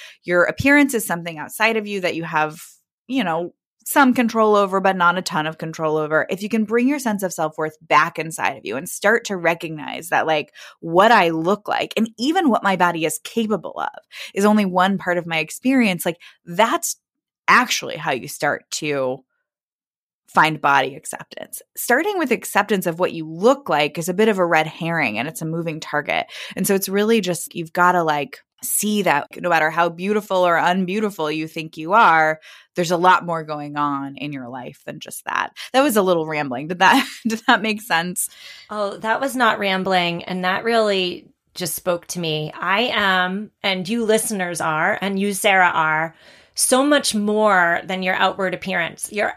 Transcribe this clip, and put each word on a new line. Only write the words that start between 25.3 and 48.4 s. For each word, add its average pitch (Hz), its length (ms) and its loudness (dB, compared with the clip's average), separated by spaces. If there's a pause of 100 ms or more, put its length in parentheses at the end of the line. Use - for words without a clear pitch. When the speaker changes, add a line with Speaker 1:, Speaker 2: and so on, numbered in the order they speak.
Speaker 1:
a 160 40 -6
moving 160 340 -6
target. 139 460 -4 (280)
And 190 100 -4
so 196 120 2
it's 196 120 -2
really 214 320 2
just, 175 360 -6
you've 165 160 -10
gotta, 180 320 4
like, 147 340 -2 (240)
see 208 400 -2
that 151 240 2 (140)
no 175 80 -2
matter 160 220 2
how 170 180 2
beautiful 185 580 0
or 170 120 4
unbeautiful 180 720 0
you 156 180 -6
think 160 280 -12
you 160 180 -6
are, 160 460 4 (360)
there's 175 140 0
a 180 60 2
lot 175 280 4
more 165 180 -6
going 147 340 -10
on 139 400 -4
in 147 160 -10
your 127 160 -12
life 131 360 -14
than 147 160 -14
just - 240 -16
that. - 260 -4 (220)
That 262 100 4
was 285 140 2
a 202 60 4
little 170 240 2
rambling. 147 420 -6
Did 175 120 -6
that, 220 360 6
<laughs> - 100 -8
did 220 200 -4
that 220 160 4
make 214 180 -2
sense? 170 480 -4 (400)
Speaker 2:
Oh, 208 300 -4
that 220 220 -2
was 262 140 -4
not 240 240 2
rambling. 185 640 0
And 185 200 -6
that 185 200 0
really 202 680 0 (220)
just 175 200 -6
spoke 175 340 -4
to 175 120 -8
me. 156 340 -4
I 202 380 -2
am, 190 580 0 (120)
and 185 260 -2
you 233 160 -2
listeners 202 560 0
are, 160 400 0
and 196 180 -2
you, 202 140 0
Sarah, 190 400 4
are, 156 420 0 (400)
so 262 300 2
much 285 300 2
more 208 680 2
than 185 180 -6
your 185 120 0
outward 185 380 0